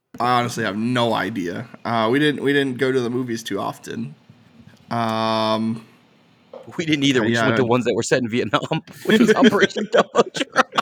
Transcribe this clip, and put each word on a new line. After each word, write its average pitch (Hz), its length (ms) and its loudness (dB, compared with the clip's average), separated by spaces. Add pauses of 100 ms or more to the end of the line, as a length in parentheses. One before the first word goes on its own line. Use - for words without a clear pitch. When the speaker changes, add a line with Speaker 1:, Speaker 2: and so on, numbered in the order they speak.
(180)
Speaker 1:
I 123 200 2
honestly 120 260 -2
have 101 140 -2
no 120 340 0
idea. 104 560 -4 (160)
Uh, 113 260 0
we 135 100 2
didn't, 151 220 0
we 139 120 0
didn't 139 240 0
go 131 120 0
to 131 80 0
the 120 120 -2
movies 123 320 -4
too 98 180 -6
often. - 540 -8 (760)
Um, 110 920 0 (960)
Speaker 2:
We 170 80 -2
didn't 147 180 -2
either. 135 160 4
We 110 120 0
just 117 100 0
Speaker 1:
yeah. - 60 2
Speaker 2:
went 117 100 2
to 123 80 2
ones 117 180 2
that 117 100 0
were 110 80 -2
set 131 200 -4
in 117 80 -6
Vietnam, 120 500 -2 (120)
<laughs> - 120 -20
which 214 160 4
was 214 140 6
Operation 202 520 2
Speaker 1:
<laughs> - 60 -12
Speaker 2:
Dumbo - 400 2
Drop. - 500 -2